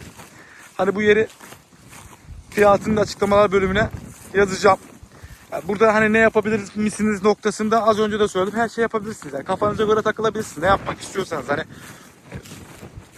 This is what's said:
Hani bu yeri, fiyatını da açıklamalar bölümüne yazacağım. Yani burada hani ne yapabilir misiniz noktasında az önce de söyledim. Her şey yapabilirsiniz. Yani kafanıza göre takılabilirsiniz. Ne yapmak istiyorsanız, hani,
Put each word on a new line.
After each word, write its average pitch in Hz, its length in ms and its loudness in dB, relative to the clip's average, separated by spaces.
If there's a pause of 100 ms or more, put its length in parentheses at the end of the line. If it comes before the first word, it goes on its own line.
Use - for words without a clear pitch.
(760)
Hani 190 180 0
bu 208 80 -4
yeri, 214 260 4 (1200)
fiyatını 208 460 2
da 208 40 2
açıklamalar 202 520 2
bölümüne 196 380 0 (440)
yazacağım. 190 440 2 (760)
Yani - 160 -8
burada 208 260 4
hani 214 180 2
ne 220 60 4
yapabilir 214 560 2
misiniz 214 480 -2
noktasında 214 640 0
az 214 120 4
önce 214 220 0
de 208 80 2
söyledim. 202 300 -2
Her 233 100 0
şey 233 140 -6
yapabilirsiniz. 214 520 -6
Yani 139 100 -8
kafanıza 208 400 -2
göre 214 180 2
takılabilirsiniz. 214 560 -4
Ne 160 80 -2
yapmak 190 340 0
istiyorsanız, 165 480 -8
hani, 151 160 -4 (1500)